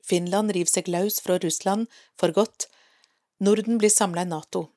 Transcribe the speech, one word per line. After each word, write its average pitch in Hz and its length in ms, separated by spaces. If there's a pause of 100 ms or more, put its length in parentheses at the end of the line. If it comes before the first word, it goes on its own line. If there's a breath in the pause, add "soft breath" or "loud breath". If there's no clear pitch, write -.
Finland 185 480
riv 175 160
seg - 240
løs 185 320
fra 180 160
Russland 190 480 (320 soft breath)
for 165 160
godt. - 300 (760 soft breath)
Norden 214 400
blir 208 80
samlet 180 400
i 175 60
nato. 160 320 (120)